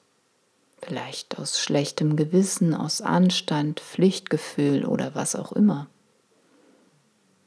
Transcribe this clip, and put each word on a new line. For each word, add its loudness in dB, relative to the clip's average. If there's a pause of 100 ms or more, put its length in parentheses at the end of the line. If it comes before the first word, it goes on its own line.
(840)
vielleicht -10
aus -4
schlechtem 0
Gewissen, 2
aus -4
Anstand, 2
Pflichtgefühl 0
oder -2
was -4
auch -8
immer, 4 (1600)